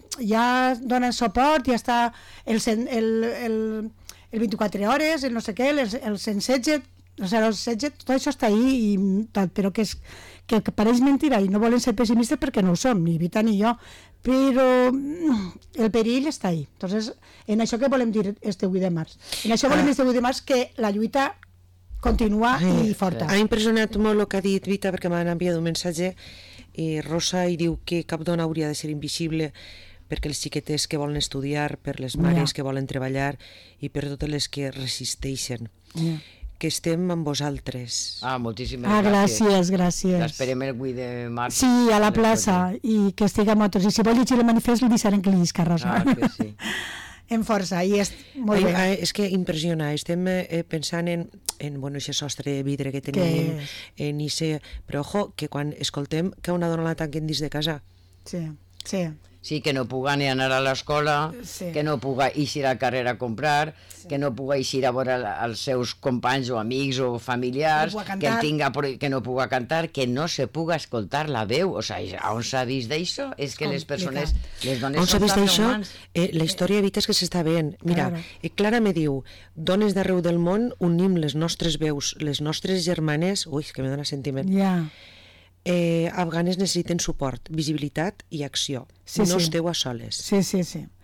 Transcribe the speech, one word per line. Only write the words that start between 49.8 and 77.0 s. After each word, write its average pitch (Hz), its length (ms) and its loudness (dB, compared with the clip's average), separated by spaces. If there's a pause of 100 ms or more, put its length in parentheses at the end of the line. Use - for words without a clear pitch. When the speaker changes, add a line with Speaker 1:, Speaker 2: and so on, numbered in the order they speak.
Speaker 2:
estem, 175 360 -2
eh, 180 400 -2
pensant 170 400 -4
en, 170 200 -4 (300)
en, 143 220 -8
bueno, 139 160 -8
eixe 143 180 -8
sostre 143 380 -6
de 139 100 -4
vidre 139 300 -4
que 135 100 -6
Speaker 1:
Que 143 80 -8
Speaker 2:
tenim, 165 480 0
Speaker 1:
és. 147 120 -10 (260)
Speaker 2:
en 147 240 -4
ixe, 151 420 -2 (240)
però 143 140 -4
ojo, - 340 -4
que 147 140 -8
quan 147 280 -4
escoltem 160 540 -4 (100)
que 175 120 -4
a - 20 2
una 170 140 0
dona 165 160 0
la 165 100 0
tanquen 156 320 -6
dins 151 140 -4
de 151 100 -4
casa. 151 320 -4 (420)
Speaker 1:
Sí, 170 220 -8 (380)
sí. 180 240 -4 (380)
Speaker 3:
Sí, 151 140 -4
que 151 120 0
no 131 140 0
puga 131 300 -2
ni 143 100 0
anar 131 240 2
a 131 100 2
l'escola, 147 720 0 (120)
Speaker 1:
Sí. - 280 -10
Speaker 3:
que 151 120 -2
no 147 160 0
puga 135 340 0
eixir 143 320 -2
al 127 120 0
carrer 123 280 0
a 120 100 -2
comprar, 147 600 -2 (200)
Speaker 1:
Sí. - 120 -20
Speaker 3:
que 139 100 -2
no 139 160 0
puga 139 220 -2
eixir 131 300 0
a 123 40 4
veure 127 300 0
la, 104 260 -4
els 110 140 -6
seus 127 340 -2
companys 123 560 -2
o 120 80 0
amics 131 400 -2
o 120 220 -2
familiars, 147 720 0
Speaker 1:
No 214 60 -4
puga 196 40 -10 (140)
Speaker 3:
que 147 80 -2
el 220 60 2
Speaker 1:
cantar. 226 80 0
Speaker 3:
tinga 147 320 0
pro-, 139 260 -4
que 143 100 -2
no 135 140 0
puga 127 260 -2
cantar, 160 440 -2
que 131 160 -2
no 131 180 0
se 139 220 -2
puga 165 260 -2
escoltar 139 560 -4
la 113 140 -2
veu. 156 320 0
O 104 60 -2
sigui, 95 340 -8 (120)
on 113 140 -2
s'ha 127 220 -2
vist 120 260 -4
d'això? 180 480 -6
És 135 160 -6
que 151 120 -6
Speaker 1:
És 147 40 -2
Speaker 3:
les 143 140 -4
Speaker 1:
complicat. 139 300 -4 (120)
Speaker 3:
persones, 165 80 2 (300)
les 127 160 -2
dones 139 200 -2
Speaker 2:
On 180 60 4
s'ha - 120 2
Speaker 3:
són 185 40 4
Speaker 2:
vist 202 140 4
Speaker 3:
tan 202 100 4
Speaker 2:
això? 202 180 2
Speaker 3:
humans. 214 260 0 (220)
Speaker 2:
Eh, 170 200 0
la 160 120 0
història, 180 380 0
Vita, 196 160 0
és 196 80 -2